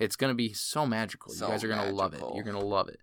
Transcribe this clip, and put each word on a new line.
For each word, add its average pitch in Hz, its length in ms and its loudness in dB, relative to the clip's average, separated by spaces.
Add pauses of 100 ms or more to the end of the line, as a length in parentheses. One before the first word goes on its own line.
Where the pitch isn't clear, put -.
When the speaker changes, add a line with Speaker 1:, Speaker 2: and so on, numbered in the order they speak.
Speaker 1:
it's 107 160 2
gonna 135 180 4
be 117 200 2
so - 300 0
magical. 113 480 -2
Speaker 2:
So - 140 -4
Speaker 1:
You 107 60 2
guys 107 100 0
are 113 60 0
gonna 104 240 0
love 95 220 2
it. - 20 -8
Speaker 2:
magical. - 180 -6
Speaker 1:
You're 107 100 -4
gonna 101 200 -2
love 101 240 2
it. - 140 -12